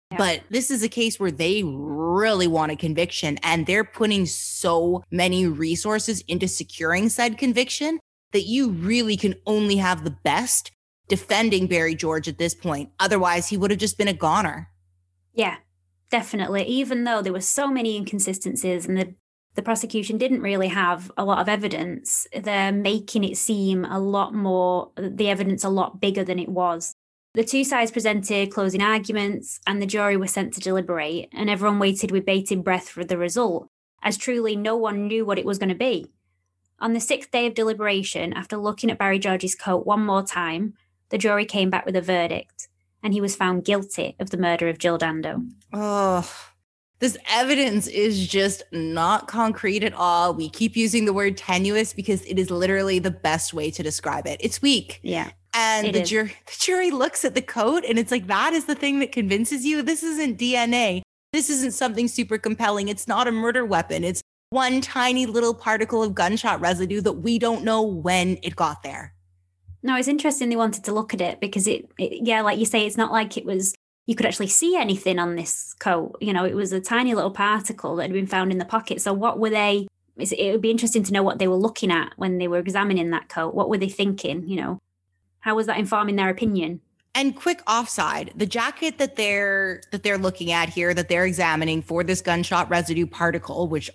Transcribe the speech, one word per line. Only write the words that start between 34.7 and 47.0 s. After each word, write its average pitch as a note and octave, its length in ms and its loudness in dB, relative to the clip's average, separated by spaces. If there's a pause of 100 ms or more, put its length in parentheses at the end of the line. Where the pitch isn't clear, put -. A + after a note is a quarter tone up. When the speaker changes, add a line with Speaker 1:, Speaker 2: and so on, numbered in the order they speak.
Speaker 1:
one G#3 320 0
knew A3 180 0
what G3 120 0
it - 80 -2
was G3+ 140 -2
gonna F#3+ 160 0
be. A3+ 320 -2 (720)
On A3+ 140 0
the A#3 60 0
sixth - 320 -2
day A#3+ 140 2
of A#3 80 -2
deliberation, G#3 800 -2
after G3+ 240 -8
looking G#3 320 -2
at - 80 -2
Barry G3 220 2
George's F#3+ 340 0
coat - 320 0
one G#3+ 200 4
more G3 180 2
time, F3+ 500 -4 (360)
the A3 80 -2
jury G#3 280 2
came G3 240 2
back G3 160 0
with F#3+ 100 0
a F3+ 60 2
verdict, F3 640 -2 (360)
and G#3+ 100 0
he G3+ 80 2
was G3 140 0
found F3+ 300 2
guilty G3 540 -2
of F#3+ 120 -6
the F#3 60 -4
murder E3+ 320 2
of E3 100 -4
Jill E3+ 180 2
Dando. D#3+ 460 -2 (300)
Speaker 2:
Oh, G3 560 0 (680)
this B3 180 0 (120)